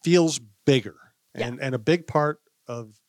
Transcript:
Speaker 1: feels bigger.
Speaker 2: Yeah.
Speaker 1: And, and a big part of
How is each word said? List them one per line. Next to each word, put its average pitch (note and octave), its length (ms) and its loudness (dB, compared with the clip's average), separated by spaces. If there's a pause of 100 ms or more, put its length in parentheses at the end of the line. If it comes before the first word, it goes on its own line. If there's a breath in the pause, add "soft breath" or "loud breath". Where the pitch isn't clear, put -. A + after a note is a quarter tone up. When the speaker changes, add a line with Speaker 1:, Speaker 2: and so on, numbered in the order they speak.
Speaker 1:
feels E3 360 2 (260)
bigger. B2 320 2 (380)
Speaker 2:
Yeah. A#2 120 -6
Speaker 1:
And, B2 140 -10
and C3 140 -4
a A#2+ 40 -4
big D#3+ 280 0
part D3+ 320 -2 (280)
of A#2 420 -14